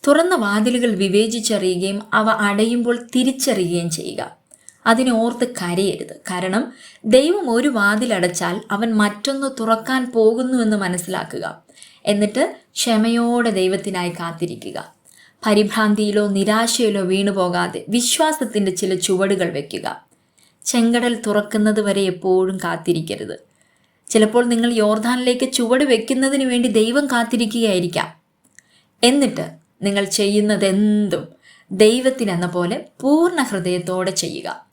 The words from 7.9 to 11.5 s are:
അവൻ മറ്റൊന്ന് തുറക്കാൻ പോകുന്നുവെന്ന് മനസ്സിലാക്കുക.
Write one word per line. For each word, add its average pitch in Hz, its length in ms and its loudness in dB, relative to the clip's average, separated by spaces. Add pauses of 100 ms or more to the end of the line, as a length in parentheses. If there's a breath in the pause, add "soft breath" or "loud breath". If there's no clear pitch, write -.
അവൻ 220 240 -2
മറ്റൊന്ന് 214 560 0
തുറക്കാൻ 226 560 0
പോകുന്നുവെന്ന് 233 680 2
മനസ്സിലാക്കുക. 180 680 -4 (580 loud breath)